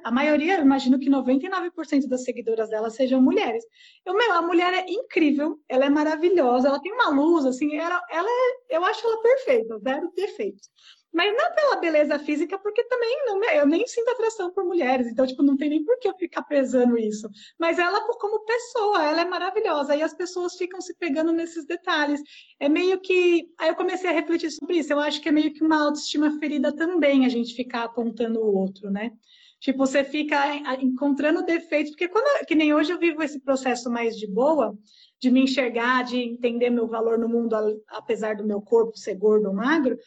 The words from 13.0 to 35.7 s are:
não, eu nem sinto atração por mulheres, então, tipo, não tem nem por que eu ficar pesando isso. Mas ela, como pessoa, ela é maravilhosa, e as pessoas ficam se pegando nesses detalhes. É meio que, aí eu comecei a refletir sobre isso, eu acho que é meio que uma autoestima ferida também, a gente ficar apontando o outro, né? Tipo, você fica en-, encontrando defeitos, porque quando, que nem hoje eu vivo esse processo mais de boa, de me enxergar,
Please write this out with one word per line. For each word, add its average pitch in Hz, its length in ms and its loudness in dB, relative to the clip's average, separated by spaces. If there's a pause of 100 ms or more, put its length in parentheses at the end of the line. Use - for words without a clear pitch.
não, 403 160 -2
eu 294 240 2
nem 349 180 2
sinto 466 260 -4
atração 440 420 -2
por 392 120 -4
mulheres, 269 440 0
então, 262 180 0
tipo, 262 160 -4
não 277 140 6
tem 302 120 -2
nem 302 160 0
por 480 140 2
que - 80 -2
eu 381 80 -2
ficar 339 300 -8
pesando 247 520 2
isso. 214 320 -4 (300)
Mas 339 220 0
ela, 359 200 0 (160)
como 427 280 -4
pessoa, 415 600 0
ela 311 180 2
é - 20 -2
maravilhosa, 359 720 -2
e 302 60 0
as 311 120 -2
pessoas 359 420 -6
ficam 359 240 -8
se - 160 -12
pegando 320 360 -2
nesses 330 340 -6
detalhes. 302 540 -2 (400)
É 285 80 0
meio 359 320 2
que, 349 480 2 (100)
aí 320 120 0
eu 339 40 2
comecei 370 340 -4
a 339 40 2
refletir 330 400 -2
sobre 349 260 -4
isso, 294 140 -2
eu 285 80 2
acho 294 200 -2
que - 80 -6
é 320 40 2
meio 302 200 2
que 320 120 -4
uma 311 180 2
autoestima 294 560 0
ferida 294 340 -2
também, 294 540 2
a - 20 2
gente 233 280 -2
ficar 247 260 -6
apontando 226 580 -4
o 214 140 2
outro, 190 340 -4
né? 202 220 -4 (480)
Tipo, 269 200 -2
você 269 260 0
fica 294 500 -2
en-, 269 300 -6
encontrando 285 600 0
defeitos, 302 460 -2
porque - 160 -6
quando, 427 400 0
que 330 80 0
nem 302 180 4
hoje 311 200 2
eu 320 80 -6
vivo 320 200 0
esse 302 200 -6
processo 262 500 -2
mais 233 260 -2
de 208 120 -10
boa, 240 500 0 (400)
de 254 100 0
me 254 140 6
enxergar, 247 640 0